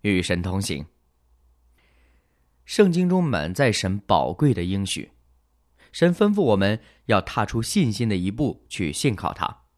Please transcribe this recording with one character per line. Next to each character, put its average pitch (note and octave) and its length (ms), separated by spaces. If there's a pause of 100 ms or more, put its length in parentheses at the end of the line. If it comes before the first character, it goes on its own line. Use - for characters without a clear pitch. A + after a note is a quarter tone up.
《与 G2 200
神 F2 220
同 F#2 180
行》。 D2 220 (1800)
圣 G#3 260
经 F3+ 180
中 F3+ 140
满 F#2 320
载 C3+ 160
神 G2+ 300
宝 D2+ 320
贵 D3 200
的 F2 120
应 G2 200
许， - 280 (800)
神 F3 200
吩 G#3 220
咐 G#3 60
我 A#2 160
们 G2+ 240 (260)
要 G#2 140
踏 - 260
出 A#2 160
信 C3 300
心 A#2 160
的 G#2 80
一 F#2 160
步 C3 360
去 D#2+ 240
信 A#2+ 220
靠 - 180
他。 - 320 (140)